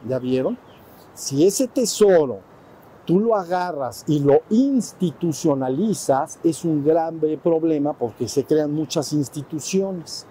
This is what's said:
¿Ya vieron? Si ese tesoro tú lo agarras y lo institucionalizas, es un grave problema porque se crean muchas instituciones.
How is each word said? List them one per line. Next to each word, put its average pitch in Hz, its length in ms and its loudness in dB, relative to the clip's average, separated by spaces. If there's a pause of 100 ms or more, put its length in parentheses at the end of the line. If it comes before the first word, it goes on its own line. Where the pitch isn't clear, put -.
¿Ya 127 120 -4
vieron? 131 380 -2 (560)
Si 143 320 0
ese 240 220 2
tesoro 180 720 2 (680)
tú 175 140 2
lo 226 160 2
agarras 170 720 -4
y 151 120 2
lo 139 300 6
institucionalizas, 165 1900 0
es 165 200 -2
un 151 220 0
grave 160 520 0
problema 156 560 0
porque 117 340 -6
se 131 180 -2
crean 151 260 0
muchas 151 420 -4
instituciones. 156 1160 -4